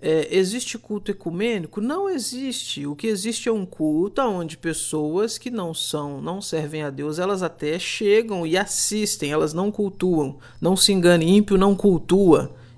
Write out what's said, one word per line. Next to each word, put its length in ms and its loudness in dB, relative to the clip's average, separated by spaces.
é, 220 2
existe 480 -2
culto 320 -8
ecumênico? 720 -4
Não 280 -2
existe. 760 -6
O 100 -6
que 120 -6
existe 420 -4
é 20 2
um 140 -4
culto 560 -2
onde 340 -2
pessoas 800 -4
que 120 -12
não 240 -6
são, 480 -6
não 200 -8
servem 420 -6
a 80 -6
Deus, 260 -6
elas 240 -2
até 380 -4
chegam 680 0
e 100 0
assistem, 760 -2
elas 200 2
não 200 -2
cultuam. 640 0
Não 140 4
se 160 4
engane, 440 6
ímpio 220 4
não 180 4
cultua, 800 4